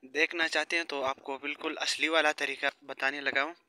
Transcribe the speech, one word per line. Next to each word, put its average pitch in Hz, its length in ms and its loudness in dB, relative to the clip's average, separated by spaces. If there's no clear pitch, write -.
देखना 160 440 0
चाहते 156 280 0
हैं 165 80 0
तो 143 180 -4
आपको 135 360 -4
बिल्कुल 147 380 -6
असली 143 320 0
वाला 156 240 6
तरीका 139 380 -2
बताने 139 360 -2
लगा 139 220 0
हूँ। 165 140 -4